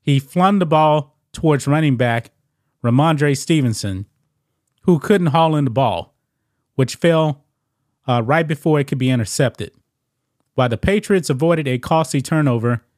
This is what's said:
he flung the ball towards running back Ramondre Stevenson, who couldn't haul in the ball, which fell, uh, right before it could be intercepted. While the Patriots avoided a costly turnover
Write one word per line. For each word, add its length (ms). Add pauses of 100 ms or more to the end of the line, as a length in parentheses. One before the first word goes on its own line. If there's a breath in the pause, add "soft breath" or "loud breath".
he 180
flung 400
the 80
ball 500 (160)
towards 360
running 280
back 340 (520)
Ramondre 540
Stevenson, 680 (760)
who 160
couldn't 300
haul 260
in 100
the 60
ball, 440 (600)
which 220
fell, 480 (640)
uh, 160
right 260
before 320
it 60
could 120
be 120
intercepted. 600 (840)
While 140
the 80
Patriots 540
avoided 380
a 100
costly 420
turnover 640 (140)